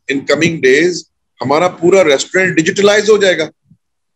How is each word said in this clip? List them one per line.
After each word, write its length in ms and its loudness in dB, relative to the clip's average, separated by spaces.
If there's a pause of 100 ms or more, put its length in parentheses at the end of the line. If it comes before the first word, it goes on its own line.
(120)
in 180 -6
coming 300 -2
days, 440 0 (360)
हमारा 360 0
पूरा 280 2
restaurant 520 -2
डिजिटलाइज 540 0
हो 80 4
जाएगा, 300 0 (680)